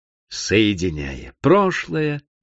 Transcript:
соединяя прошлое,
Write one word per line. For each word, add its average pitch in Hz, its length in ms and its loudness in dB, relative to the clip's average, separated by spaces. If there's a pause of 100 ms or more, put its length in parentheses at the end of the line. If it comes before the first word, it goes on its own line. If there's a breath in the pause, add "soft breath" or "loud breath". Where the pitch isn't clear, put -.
(280)
соединяя 85 1120 -2
прошлое, 160 800 0 (220)